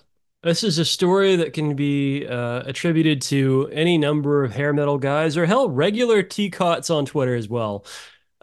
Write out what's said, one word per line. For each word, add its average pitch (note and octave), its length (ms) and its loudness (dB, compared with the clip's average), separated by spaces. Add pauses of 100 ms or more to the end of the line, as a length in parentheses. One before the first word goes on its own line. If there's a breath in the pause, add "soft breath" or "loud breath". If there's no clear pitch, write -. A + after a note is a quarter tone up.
(440)
this E3+ 200 0
is F3 140 0
a E3 80 2
story F#3+ 520 2
that D3+ 160 -2
can D3+ 220 -2
be, C#3+ 520 -2
uh, A#2+ 400 -4
attributed D#3 560 0
to C3+ 480 2
any E3 260 2
number D3 460 2
of A2+ 100 -4
hair C#3+ 200 0
metal C#3+ 260 0
guys D3 380 0
or, E3+ 100 2
hell, B3 200 2
regular G#3 540 2
teacots F3+ 720 -2
on D3 160 0
Twitter B2+ 260 -2
as A2+ 160 -4
well. G#2+ 340 -4 (580 loud breath)